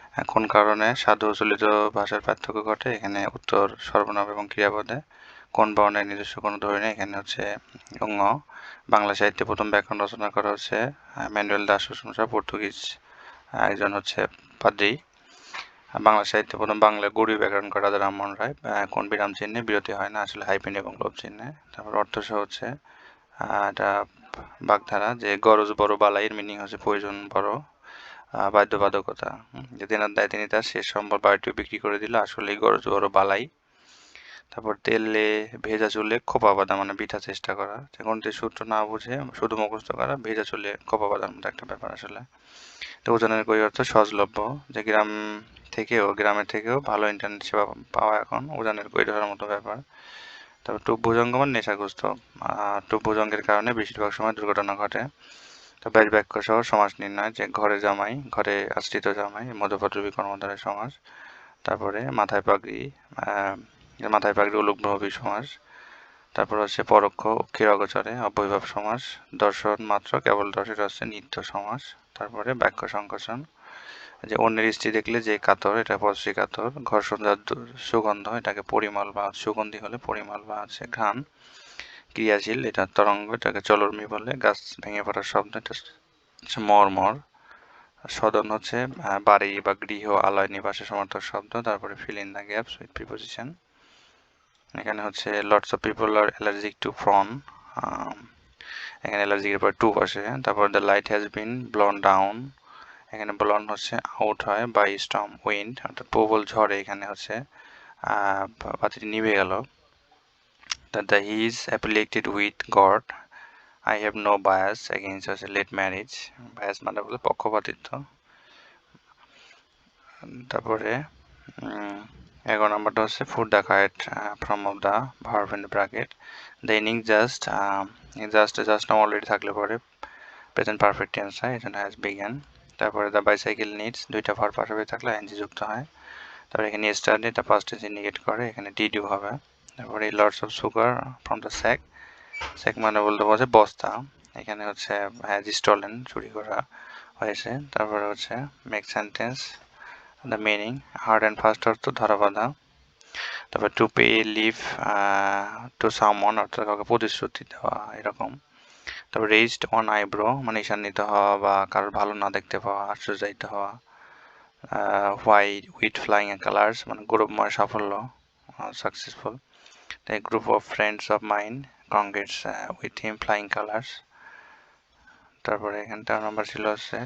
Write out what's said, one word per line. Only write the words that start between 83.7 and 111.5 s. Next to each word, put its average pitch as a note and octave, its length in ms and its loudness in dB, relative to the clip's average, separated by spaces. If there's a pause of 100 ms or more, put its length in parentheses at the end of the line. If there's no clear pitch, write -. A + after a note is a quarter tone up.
বলে। A2 320 -6
গাছ G#2+ 440 0
ভেঙে G#2 220 -8
পড়ার G2+ 200 -4
শব্দ, G2+ 340 -2
এটা A2+ 160 -10 (680)
হচ্ছে - 200 -8
মর্মর। G#2 580 6 (920)
সদন G#2+ 420 2
হচ্ছে, A#2 320 -4
আহ, B2+ 360 -4
বাড়ি G2+ 420 6
বা G2+ 120 2
গৃহ, G2+ 420 -2
আলয়, G2 320 4
নিবাসের G2+ 380 -6
সমার্থক G2+ 340 -6
শব্দ। G#2 420 -6
তারপরে G#2 340 -4
fill G#2 220 -12
in G2 160 -10
the G2+ 160 -12
gaps A2 320 -6
with - 200 -14
preposition। A2 520 -12 (1300)
এখানে G#2+ 220 -6
হচ্ছে G#2 400 -4
lots G2+ 340 4
of - 40 -8
people A2 300 0
are G#2+ 220 4 (100)
allergic G#2 320 -4 (120)
to G#2 60 -2 (120)
prawn। G2+ 360 2 (360)
আম, - 520 -8 (760)
এখানে G#2 140 -4
অ্যালার্জিকের G2+ 420 0
পর G2+ 200 2
to A2+ 120 4
বসে। G2+ 360 0 (160)
তারপর G#2 260 2
the G2+ 120 4
light G2+ 300 2
has G#2 260 -2
been A2+ 340 -8
blown G2+ 300 2
down, G2 460 4 (640)
এখানে G#2 200 -8
ব্লোন G#2 360 0
হচ্ছে G#2 260 -6
আউট - 500 -4
হয় G#2+ 200 0
by G#2 320 2
storm G#2 340 -4 (160)
wind, G#2+ 360 -4
অর্থাৎ - 240 -12
প্রবল A2 380 2
ঝড়ে G#2 340 2
এখানে G2+ 260 -8
হচ্ছে, G#2 360 -8 (600)
আহ, G2 640 -2 (140)
বাতিটি G#2+ 240 -4
নিভে A2 260 0
গেল। F#2+ 300 2 (1300)
That G#2 120 -4
the, G2+ 140 4
he G#2+ 300 0
is A#2 280 -6